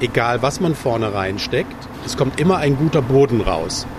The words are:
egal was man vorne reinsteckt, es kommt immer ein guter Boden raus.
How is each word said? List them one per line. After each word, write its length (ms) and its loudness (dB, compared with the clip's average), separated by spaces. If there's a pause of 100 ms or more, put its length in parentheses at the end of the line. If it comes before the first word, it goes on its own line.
egal 400 0
was 180 0
man 160 0
vorne 380 -2
reinsteckt, 600 -4 (300)
es 120 -8
kommt 220 0
immer 180 4
ein 180 2
guter 260 2
Boden 400 4
raus. 460 -2 (120)